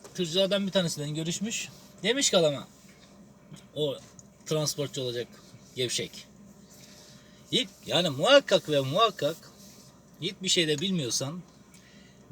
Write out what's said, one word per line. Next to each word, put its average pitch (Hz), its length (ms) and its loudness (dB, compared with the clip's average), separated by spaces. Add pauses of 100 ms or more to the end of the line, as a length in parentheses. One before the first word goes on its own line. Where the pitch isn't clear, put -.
(140)
tırcılardan 190 540 0
bir 175 40 -4
tanesiyle 156 380 0
görüşmüş. 170 600 -4 (340)
Demiş 254 260 2
ki 202 80 6
adama, 143 300 2 (1080)
o 156 220 -2 (480)
transportçu 143 560 -2
olacak 120 260 -4 (480)
gevşek. 120 520 -4 (1200)
İlk, 240 180 -2 (160)
yani 156 240 0
muhakkak 196 600 4
ve 143 100 2
muhakkak 156 580 0 (840)
hiçbir 185 280 -6
şey 170 180 2
de 147 120 0
bilmiyorsan 160 640 -4 (880)